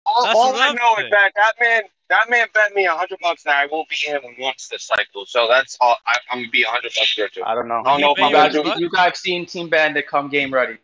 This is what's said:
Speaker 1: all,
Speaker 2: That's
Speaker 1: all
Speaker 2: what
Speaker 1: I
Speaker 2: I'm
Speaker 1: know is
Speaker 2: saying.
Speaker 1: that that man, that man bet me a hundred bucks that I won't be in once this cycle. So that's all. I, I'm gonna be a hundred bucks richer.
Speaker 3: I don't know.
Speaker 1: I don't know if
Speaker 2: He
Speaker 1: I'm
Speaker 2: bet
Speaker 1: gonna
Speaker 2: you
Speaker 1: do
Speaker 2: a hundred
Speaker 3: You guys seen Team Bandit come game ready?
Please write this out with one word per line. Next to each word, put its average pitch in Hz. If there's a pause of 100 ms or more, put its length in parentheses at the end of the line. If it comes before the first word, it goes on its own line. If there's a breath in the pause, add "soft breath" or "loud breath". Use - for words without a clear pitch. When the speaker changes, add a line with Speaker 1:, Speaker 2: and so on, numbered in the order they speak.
Speaker 1:
all, 240
Speaker 2:
That's 214
Speaker 1:
all 254
Speaker 2:
what 233
Speaker 1:
I 277
Speaker 2:
I'm 285
Speaker 1:
know 240
is 214
Speaker 2:
saying. 196
Speaker 1:
that 196
that 214
man, 233 (280)
that 214
man 233
bet 208
me 196
a 175
hundred 185
bucks 170
that 147
I 143
won't 156
be 147 (120)
in 147 (200)
once 131
this -
cycle. 101
So 117
that's 127
all. 120 (100)
I, 120 (140)
I'm 123
gonna 120
be 120
a 113
hundred 120
bucks 110
richer. 101
Speaker 3:
I 110
don't 117
know. 117
Speaker 1:
I 135
don't 143
know 147
if -
Speaker 2:
He -
Speaker 1:
I'm 147
Speaker 2:
bet 151
Speaker 1:
gonna 151
Speaker 2:
you 139
Speaker 1:
do 151
Speaker 2:
a 160
hundred 165
Speaker 3:
You 170
guys 180
seen 175
Team 170
Bandit 151
come 143
game 139
ready? 120